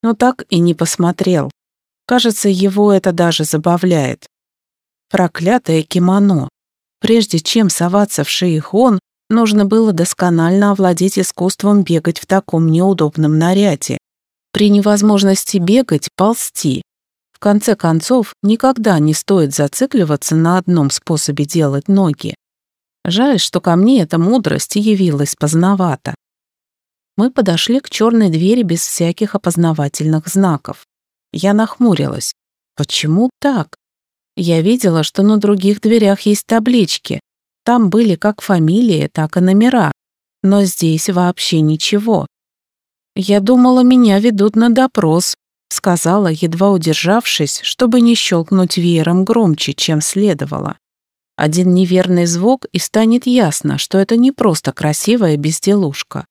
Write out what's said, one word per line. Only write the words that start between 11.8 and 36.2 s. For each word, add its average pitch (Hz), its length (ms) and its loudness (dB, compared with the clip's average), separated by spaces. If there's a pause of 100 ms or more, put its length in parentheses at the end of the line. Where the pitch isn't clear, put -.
бегать 165 360 -2
в - 60 -18
таком 165 440 0
неудобном 160 680 0
наряде. 180 600 0 (540)
При 208 180 2
невозможности 202 880 2
бегать – 185 580 0
ползти. 185 680 -4 (500)
В - 80 -20
конце 208 360 0
концов, 175 680 0
никогда 226 560 0
не 151 160 2
стоит 156 400 0
зацикливаться 160 840 -2
на 165 220 2
одном 175 320 0
способе 147 560 -4
делать 143 420 -2
ноги. 175 460 0 (720)
Жаль, 226 340 0
что - 220 -4
ко 175 140 0
мне 220 260 4
эта 165 160 -2
мудрость 202 580 -2
явилась 190 600 0
поздновато. 170 800 -2 (1000)
Мы 220 160 0
подошли 220 480 0
к - 100 -16
черной 220 400 2
двери 185 340 0
без 170 180 -2
всяких 175 540 -4
опознавательных 156 920 -2
знаков. 180 580 -2 (460)
Я 190 220 -2
нахмурилась. 208 800 -2 (420)
Почему 160 540 -2 (100)
так? 254 380 -4 (600)
Я 170 220 0
видела, 185 400 2
что 196 220 -2
на 214 140 4
других 202 440 0
дверях 214 400 2